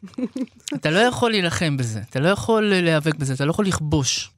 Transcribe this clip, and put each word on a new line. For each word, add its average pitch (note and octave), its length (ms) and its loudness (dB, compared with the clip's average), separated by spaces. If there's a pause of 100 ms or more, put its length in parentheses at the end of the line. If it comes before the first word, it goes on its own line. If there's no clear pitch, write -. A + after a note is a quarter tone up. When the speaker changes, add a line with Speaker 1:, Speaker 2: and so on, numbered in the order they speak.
(240)
Speaker 1:
<laughs> - 500 -10
Speaker 2:
אתה D#3 140 -2
לא F3 100 2
יכול A#3+ 320 2
להילחם E3+ 460 0
בזה, A2 320 -4
אתה C3 100 -4
לא D#3 100 4
יכול G#3+ 400 2
להיאבק E3 460 2
בזה, C3 180 -2
אתה C#3 120 -2
לא D#3 60 2
יכול G#3 140 2
לכבוש D3+ 720 -2